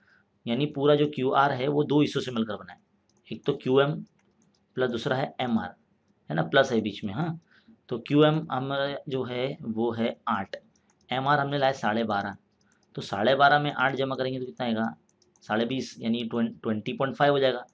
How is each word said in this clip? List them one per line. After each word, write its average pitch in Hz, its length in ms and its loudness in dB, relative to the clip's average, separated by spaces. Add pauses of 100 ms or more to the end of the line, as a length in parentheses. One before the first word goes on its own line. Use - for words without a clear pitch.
(460)
यानी 123 200 0
पूरा 147 300 2
जो 147 120 2
क्यूआर 139 440 2
है 127 160 -2
वो 147 160 2
दो 147 180 2
हिस्सों 135 200 0
से 127 100 -8
मिलकर 113 240 -2
बना 92 180 -16
है, 85 60 -20 (520)
एक - 140 -12
तो 143 80 2
क्यूएम 139 400 4 (840)
plus 127 140 0
दूसरा 120 240 -2
है 139 240 -2
एमआर, 113 360 -2 (540)
है - 60 -4
ना, 160 80 0
Plus 139 280 4
है 113 100 2
बीच 101 220 -6
में, 101 100 -6
हाँ। 165 260 -4 (500)
तो 120 100 -4
क्यूएम 151 520 4
हमारा 139 440 -4 (140)
जो 131 140 -2
है 123 400 -4
वो 113 280 -2
है 117 240 -2 (120)
आठ, 101 280 -4 (540)
एमआर 135 300 0
हमने 139 180 -2
लाया 135 160 4
साढ़े 113 300 -2
बारह, 101 320 -2 (600)
तो 139 60 -8
साढ़े 110 340 0
बारह 143 240 6
में 147 140 0
आठ 135 220 0
जमा 131 200 -2
करेंगे 131 240 -4
तो 127 60 -6
कितना 127 200 -8
आएगा, 113 280 -2 (500)
साढ़े 110 220 0
बीस, 127 340 -6
यानी 117 240 -2
ट्वें-, 113 280 -2 (120)
ट्वेंटी 110 300 -2
पॉइंट 127 220 -2
फ़ाइव 143 180 4
हो 143 60 2
जाएगा। 127 340 2